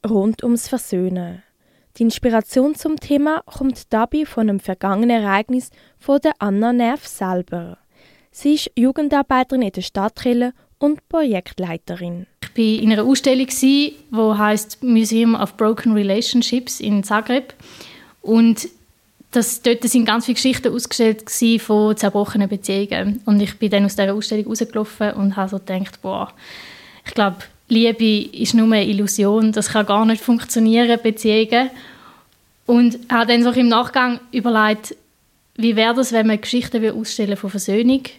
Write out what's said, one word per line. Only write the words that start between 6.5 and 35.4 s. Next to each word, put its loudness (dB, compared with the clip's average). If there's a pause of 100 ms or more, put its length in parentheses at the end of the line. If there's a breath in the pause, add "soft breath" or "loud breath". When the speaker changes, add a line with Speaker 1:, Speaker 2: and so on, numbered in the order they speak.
Speaker 1:
Nerv 0
selber. -6 (520 soft breath)
Sie 0
ist -4
Jugendarbeiterin 0
in -4
der -8
Stadtkirche -2 (260)
und -2
Projektleiterin. -6 (160)
Speaker 2:
Ich -12
war 2
in 4
einer 0
Ausstellung, 2
die 2 (180)
heisst 0
Museum 4
of -4
Broken 0
Relationships 0
in 0
Zagreb. -2 (680 loud breath)
Und 2 (600)
das, -2
dort 0
sind 2
ganz 0
viele -2
Geschichten -2
ausgestellt -2
gsi 0
von 2
zerbrochenen 0
Beziehungen. -4
Und 4
ich -4
bin 0
dann 2
aus -4
dieser 0
Ausstellung -4
rausgelaufen -4
und 0
habe -2
so -6
gedacht, -8
boah, -8 (760 loud breath)
ich -14
glaub, -2 (260)
Liebe 2
ist -4
nur 6
eine 2
Illusion, 0
das -2
kann 0
gar 2
nicht 0
funktionieren, 2
Beziehungen. 0 (960 loud breath)
Und 4 (120)
habe 0
dann 2
so 2
im 4
Nachgang 0 (100)
überlegt, 0 (600)